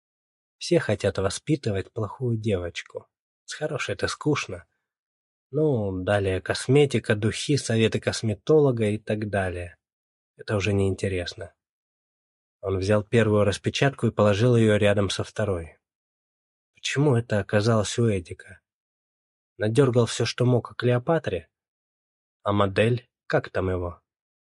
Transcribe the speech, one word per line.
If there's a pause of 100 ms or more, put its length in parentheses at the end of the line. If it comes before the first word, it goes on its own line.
(560)
Все
хотят
воспитывать
плохую
девочку. (380)
С
хорошей-то
скучно. (840)
Ну,
далее
косметика,
духи,
советы
косметолога
и
так
далее. (600)
Это
уже
неинтересно. (1080)
Он
взял
первую
распечатку
и
положил
ее
рядом
со
второй. (960)
Почему
это
оказалось
у
Эдика? (1000)
Надергал
все,
что
мог
о
Клеопатре? (920)
А
модель, (180)
как
там
его? (600)